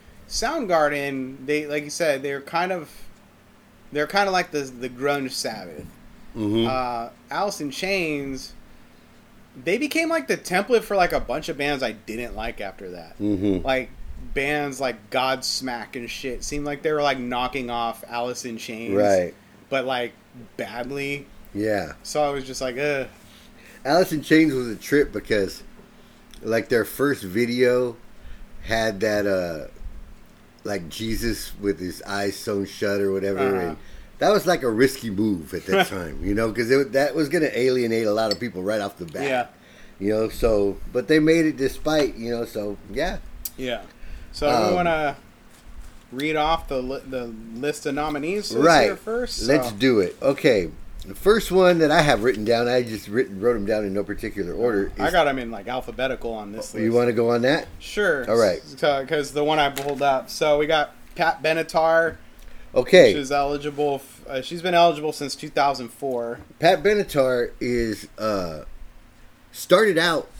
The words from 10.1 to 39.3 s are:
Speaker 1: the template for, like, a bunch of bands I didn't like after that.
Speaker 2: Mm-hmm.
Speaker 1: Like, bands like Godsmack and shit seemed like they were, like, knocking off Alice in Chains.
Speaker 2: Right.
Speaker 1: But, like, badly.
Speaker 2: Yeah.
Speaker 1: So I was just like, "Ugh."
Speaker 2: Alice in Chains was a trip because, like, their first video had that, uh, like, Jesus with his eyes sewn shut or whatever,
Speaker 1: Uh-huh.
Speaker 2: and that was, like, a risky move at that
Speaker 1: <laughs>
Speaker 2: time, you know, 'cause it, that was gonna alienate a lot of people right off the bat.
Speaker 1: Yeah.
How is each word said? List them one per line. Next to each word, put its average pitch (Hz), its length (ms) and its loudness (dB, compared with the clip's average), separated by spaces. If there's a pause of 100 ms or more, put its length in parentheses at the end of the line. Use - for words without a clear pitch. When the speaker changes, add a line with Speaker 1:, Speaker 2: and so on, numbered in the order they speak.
Speaker 1:
the 196 100 0
template 202 460 2
for, 202 120 -4
like, 175 160 4
a 143 80 0
bunch 143 300 -4
of 143 80 -4
bands 143 260 -2
I 113 80 -2
didn't 110 440 -8
like 113 260 -8
after 95 300 -10
that. 85 280 -14
Speaker 2:
Mm-hmm. 101 460 2
Speaker 1:
Like, 131 240 -2 (440)
bands 143 460 -2
like 120 300 -6
Godsmack 131 880 -2
and 117 120 -10
shit 123 340 -8
seemed 147 220 -6
like 143 180 -6
they 156 100 2
were, 147 80 2
like, 135 180 2
knocking 123 500 -4
off 117 380 -4
Alice 120 380 -6
in 117 120 -8
Chains. 113 380 -6
Speaker 2:
Right. 98 380 4 (360)
Speaker 1:
But, 135 160 0
like, 123 280 -2 (420)
badly. 139 720 -6 (280)
Speaker 2:
Yeah. 101 400 -2 (100)
Speaker 1:
So 151 200 0
I 143 60 2
was 135 160 -4
just 127 160 -8
like, 127 160 -4
"Ugh." 139 300 0 (760)
Speaker 2:
Alice 160 300 4
in 147 80 0
Chains 156 320 6
was 127 160 -2
a 104 80 -6
trip 139 340 2
because, 101 520 -2 (800)
like, 110 280 -2
their 113 160 2
first 135 380 -2
video 120 760 2 (680)
had 110 380 0
that, 104 260 2
uh, 87 400 -2 (960)
like, 98 240 -6
Jesus 110 720 -4
with 98 200 0
his 90 240 -8
eyes 101 340 -4
sewn 101 280 -2
shut 101 360 -2
or 98 100 2
whatever, 98 280 -2
Speaker 1:
Uh-huh. 98 200 2 (100)
Speaker 2:
and 78 80 -8 (420)
that 160 120 4
was, 208 140 2
like, 175 160 2
a 127 80 0
risky 117 400 2
move 95 460 -2
at 82 100 -6
that 98 220 2
Speaker 1:
<laughs> - 20 -10
Speaker 2:
time, 85 340 -8
you 98 120 0
know, 113 160 0
'cause 113 180 -2
it, 135 240 4
that 135 220 2
was 156 120 0
gonna 151 260 2
alienate 117 520 2
a 104 80 2
lot 110 180 2
of 90 80 -4
people 98 220 -6
right 104 180 0
off 101 180 -6
the 90 80 -10
bat. 90 180 -8
Speaker 1:
Yeah. 127 220 0 (540)